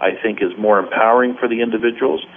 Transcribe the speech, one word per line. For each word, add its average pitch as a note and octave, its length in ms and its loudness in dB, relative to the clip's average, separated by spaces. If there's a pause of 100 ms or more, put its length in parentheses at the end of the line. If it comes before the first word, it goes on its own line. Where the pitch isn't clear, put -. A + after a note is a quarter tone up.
I F#2 200 0
think, G#2 220 -4
is F#2 160 0
more G#2+ 220 4
empowering A#2+ 580 2
for B2+ 80 -2
the A#2 140 -2
individuals. A#2 680 -2 (100)